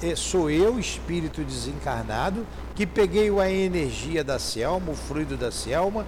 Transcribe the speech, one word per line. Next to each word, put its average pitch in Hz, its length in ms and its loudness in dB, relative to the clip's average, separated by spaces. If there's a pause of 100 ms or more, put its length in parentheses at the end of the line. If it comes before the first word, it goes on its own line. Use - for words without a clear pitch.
é, 165 140 0
sou 170 340 2
eu, 202 300 4
espírito 160 640 -4
desencarnado, 131 1040 -2 (300)
que 208 100 0
peguei 208 440 4 (100)
a 190 120 4
energia 160 720 0
da 131 160 0
Selma, 156 540 -2
o - 20 -4
fluido 139 400 -4
da 120 160 -2
Selma 190 560 0